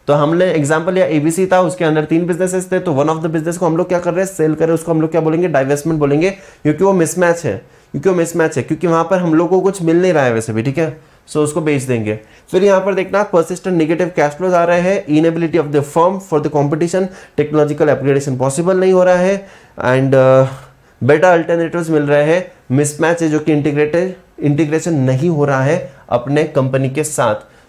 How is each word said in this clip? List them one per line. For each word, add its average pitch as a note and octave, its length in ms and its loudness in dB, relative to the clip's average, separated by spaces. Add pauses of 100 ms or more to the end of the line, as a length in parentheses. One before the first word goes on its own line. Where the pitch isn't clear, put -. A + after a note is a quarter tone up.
तो C#3 60 2
हमने D#3+ 320 2
एग्जांपल D#3+ 480 0
लिया F#3 120 2
एबीसी D#3+ 420 0
था, F#3 140 4
उसके F3 240 -2
अंदर D#3 180 2
तीन E3 220 0
बिजनेसेस F3+ 460 -4
थे, F#3 80 0
तो F#3 140 -2
one D3 160 0
of D#3+ 80 -2
the E3 120 -6
business E3 280 -4
को F3+ 80 -2
हम D#3+ 120 0
लोग F3 100 -2
क्या F3 120 -2
कर F3 140 -4
रहे F#3+ 120 0
हैं? F#3+ 80 -12
सेल D#3 200 0
कर D3+ 60 -6
रहे E3 80 2
हैं, E3 60 2
उसको E3 180 -2
हम D#3+ 100 0
लोग D#3+ 100 -2
क्या E3 100 0
बोलेंगे? D#3+ 260 0
डाइवेस्टमेंट C#3+ 520 -2
बोलेंगे, D3 320 0
क्योंकि D3+ 520 -4
वो G3 100 4
मिसमैच E3+ 500 0
है, G#2+ 140 -4 (340)
क्योंकि D3 180 -2
वो F#3 60 2
मिसमैच E3 420 -2
है, A#2+ 60 -4
क्योंकि D#3+ 240 -4
वहाँ E3 160 2
पर F#3 140 0
हम F3 160 0
लोग E3 160 2
को F#3 120 2
कुछ F#3+ 200 -2
मिल E3 200 2
नहीं F#3 120 2
रहा D3 100 2
है A#2+ 100 2
वैसे A2+ 200 -4
भी, A2 100 -2
ठीक C3+ 140 -4
है। D#3+ 240 -4 (280)
So - 80 -4
उसको D3+ 240 -2
बेच D3 220 -2
देंगे। A2 360 -4 (320)
फिर F3+ 120 2
यहाँ F#3+ 180 4
पर F#3+ 120 -2
देखना, F#3+ 380 -2
persistent F3+ 420 -2
negative E3+ 360 0 (100)
cash D3 180 0
flows F#3 160 -2
आ E3+ 100 2
रहे F3 180 2
हैं, F#3+ 240 0
inability E3 560 2
of D3 140 -4
the C#3+ 80 2 (140)
firm F#3 220 2 (140)
for D3+ 120 -2
the D3 100 -4
competition, E3 520 0 (320)
technological D3+ 560 0
upgradation C#3 420 -2
possible E3 360 0
नहीं F#3 200 2
हो F3+ 100 4
रहा F3+ 120 4
है, G3 320 0 (320)
and, C3 340 0
uh, C3 340 6 (640)
better E3+ 340 4
alternatives E3+ 460 -2
मिल D3+ 140 2
रहे D3 200 2
हैं, E3+ 280 0 (200)
मिसमैच D#3 500 0
है E3 80 0
जो D3+ 100 0
कि D#3 140 0
इंटीग्रेटेड, D3+ 600 0 (240)
इंटीग्रेशन D#3 540 0
नहीं C3 360 0
हो D3 160 0
रहा C3+ 180 0
है D#3+ 300 -2 (160)
अपने D3 340 0
कंपनी C3+ 460 -2
के D3 140 -4
साथ, A#2+ 320 -2 (340)